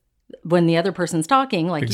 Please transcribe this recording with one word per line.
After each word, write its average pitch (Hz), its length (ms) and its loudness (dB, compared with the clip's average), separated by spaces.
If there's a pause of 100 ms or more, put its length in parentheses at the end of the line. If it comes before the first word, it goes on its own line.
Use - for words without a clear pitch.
(440)
when 175 240 2
the 165 100 2
other 180 140 0
person's 165 360 -4
talking, 262 420 0
like, 151 140 -4
you 120 100 -2